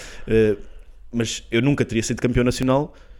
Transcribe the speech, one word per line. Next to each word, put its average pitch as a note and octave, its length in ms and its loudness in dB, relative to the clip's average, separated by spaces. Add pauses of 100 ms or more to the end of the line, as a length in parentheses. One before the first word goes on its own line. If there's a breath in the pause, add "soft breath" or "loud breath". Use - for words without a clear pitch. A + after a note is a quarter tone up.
(280 loud breath)
Eh, A2 300 4 (540)
mas A#2 400 -4
eu A#2 100 4
nunca C3+ 240 2
teria A2 180 -2
sido A#2 180 -4
campeão B2 220 2
nacional C3 500 0 (260 soft breath)